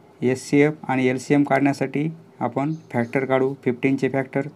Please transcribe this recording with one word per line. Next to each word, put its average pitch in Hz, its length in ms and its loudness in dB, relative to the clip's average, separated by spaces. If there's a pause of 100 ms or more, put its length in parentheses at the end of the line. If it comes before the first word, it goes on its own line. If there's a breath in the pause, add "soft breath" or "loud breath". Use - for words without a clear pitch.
(220)
एचसीएफ 143 520 2 (140)
आणि 131 200 0
एलसीएम 139 360 2
काढण्यासाठी 139 640 0 (300)
आपण 135 340 -2 (200)
factor 120 320 0
काढू. 131 280 2 (120)
फिफ्टीनचे 135 440 0
factor 135 460 -4